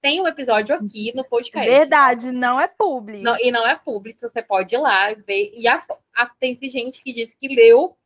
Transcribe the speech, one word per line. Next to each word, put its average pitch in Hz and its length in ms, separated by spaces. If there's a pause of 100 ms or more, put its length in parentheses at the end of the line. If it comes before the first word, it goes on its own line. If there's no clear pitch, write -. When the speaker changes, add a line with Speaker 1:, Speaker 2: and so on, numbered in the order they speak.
Speaker 1:
tem 302 220
um 359 40
episódio 247 480
aqui 214 400
no 262 100
podcast. 247 440
Speaker 2:
Verdade, 262 640
não 247 260
é 311 80
público. 220 580
Speaker 1:
Não, 233 140
e 247 140
não 233 140
é 254 100
público, 220 440
você 233 220
pode 190 320
ir 240 40
lá 214 340
ver. 208 420
E 233 140
a, 277 160 (300)
a, 240 120
teve 254 420
gente 254 340
que 262 100
disse 226 240
que 269 120
leu 247 460 (120)